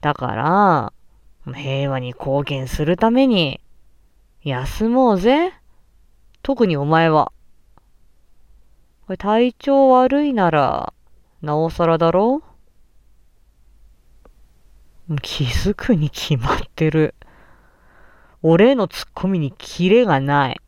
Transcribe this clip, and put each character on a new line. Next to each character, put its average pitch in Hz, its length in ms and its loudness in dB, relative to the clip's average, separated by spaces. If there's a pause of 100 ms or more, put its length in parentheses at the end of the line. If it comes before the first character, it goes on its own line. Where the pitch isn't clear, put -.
だ 147 140 -2
か 151 760 0 (540)
ら、 135 80 -12
平 139 360 -6
和 135 100 -4
に 127 80 -10
貢 139 360 -4
献 131 240 -8
す - 160 -4
る 170 140 0
た 226 140 0
め 262 160 2
に、 175 340 -2 (800)
休 139 460 -4
も 247 240 2
う 185 60 0
ぜ。 285 340 0 (880)
特 247 240 0
に 170 100 0
お 139 100 -2
前 160 240 2
は。 156 220 2 (1700)
こ 185 80 -8
れ 185 40 -10
体 233 360 0
調 277 360 2
悪 262 360 4
い 285 80 -2
な 190 160 2
ら、 143 440 -2 (480)
な 151 140 -4
お 160 140 -2
さ 170 160 -2
ら 165 120 2
だ 165 140 2
ろ？ 226 300 0 (2750)
気 - 220 -6
づ 160 320 -2
く - 200 -2
に 151 140 -2
決 - 280 -4
ま 117 180 -2
っ - 40 -6 (160)
て 160 140 0
る。 156 240 0 (1300)
俺 170 260 6
へ 277 60 4
の 208 120 -2
ツ - 160 -12
ッ - 100 -16
コ - 140 -6
ミ 190 100 -2
に 147 140 -4
キ - 380 -4
レ 233 160 6
が 156 140 2
な 139 340 0
い。 - 140 -14